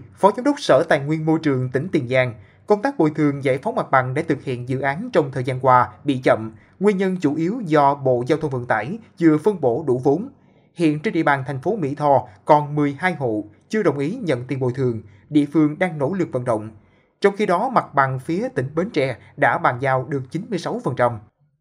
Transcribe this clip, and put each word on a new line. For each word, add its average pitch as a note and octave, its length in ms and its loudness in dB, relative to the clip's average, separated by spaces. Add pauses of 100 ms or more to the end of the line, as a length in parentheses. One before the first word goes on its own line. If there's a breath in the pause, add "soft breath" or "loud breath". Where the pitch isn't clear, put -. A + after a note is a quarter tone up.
(160)
Phó F#3+ 200 4
Giám B3 80 -6
đốc C#4+ 160 0
Sở C#3 280 4
Tài D3+ 120 2
nguyên D#3 260 -4
Môi D#3 160 2
trường C3 300 -2
tỉnh C#3+ 200 -2
Tiền B2+ 160 -2
Giang, B2+ 260 0 (320 soft breath)
công G3+ 160 0
tác C#4 160 -4
bồi D#3 160 4
thường C#3+ 300 0
giải C3 140 2
phóng A#3 160 -6
mặt F3+ 160 -4
bằng B2+ 240 2
để D#3 80 -2
thực D3 200 -2
hiện B2 260 -8
dự C3 120 -4
án D#3 320 -4
trong C#3+ 200 2
thời C3 120 -6
gian B2+ 160 -4
qua B2+ 280 4 (160 loud breath)
bị C3+ 200 0
chậm. A2+ 280 2 (280 soft breath)
Nguyên G3 160 2
nhân F#3+ 240 -2
chủ D3 140 0
yếu F3+ 300 -4
do C#3+ 300 4
Bộ B2+ 320 0
Giao D#3 120 0
thông D3+ 120 -4
Vận B2 160 -6
tải A#2+ 320 -2 (180 loud breath)
chưa D#3 220 4
phân F#3+ 220 0
bổ C3+ 260 0
đủ B2+ 180 2
vốn. E3 240 2 (460 soft breath)
Hiện D3+ 260 0
trên A3 140 -4
địa D#3+ 80 0
bàn C#3 240 2
thành C#3 140 -8
phố G3+ 160 -2
Mỹ D3 180 -4
Tho D3 340 2 (160 loud breath)
còn D3 300 4
mười C#3+ 240 0
hai F3+ 160 -2
hộ A2+ 300 -4 (240 loud breath)
chưa G#3+ 140 -2
đồng C#3+ 160 2
ý E3+ 240 -4
nhận B2+ 220 -2
tiền C3 160 -6
bồi B2 120 -2
thường, B2 300 -4 (260 soft breath)
địa D3 240 2
phương D3+ 260 2
đang E3+ 200 -2
nỗ D3 160 -2
lực E3+ 180 -2
vận B2 120 -4
động. A2 260 -2 (500 soft breath)
Trong G3 160 2
khi G#3+ 100 0
đó, F#3 220 0
mặt G3 260 0
bằng C3+ 240 2
phía F3+ 300 -4
tỉnh C3 260 -4
Bến F3+ 160 -2
Tre C3 260 -2 (200 soft breath)
đã B2+ 220 2
bàn C#3+ 220 0
giao C3 280 0
được C#3 220 -4
chín F3+ 180 -6
mươi G3 100 -4
sáu E3+ 260 -6
phần C3+ 120 -4
trăm. A#2 220 0 (420)